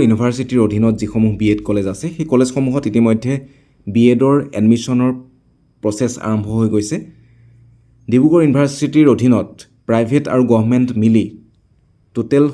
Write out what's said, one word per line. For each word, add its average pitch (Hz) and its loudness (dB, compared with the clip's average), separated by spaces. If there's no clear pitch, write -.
ইউনিভাৰ্চিটিৰ 120 0
অধীনত 110 0
যিসমূহ 110 -2
বি 107 0
এড 107 -2
কলেজ 104 -2
আছে, 156 -10
সেই 156 -6
কলেজসমূহত 131 0
ইতিমধ্যে 117 0
বি 110 0
এডৰ 135 2
এডমিশ্যনৰ 123 2
প্ৰচেছ 110 -4
আৰম্ভ 107 -2
হৈ 113 2
গৈছে। 104 -2
ডিব্ৰুগড় 156 4
ইউনিভাৰ্চিটিৰ 143 0
অধীনত 113 0
প্ৰাইভেট 117 0
আৰু 127 2
গভৰ্ণমেণ্ট 120 2
মিলি 110 2
টোটেল 135 0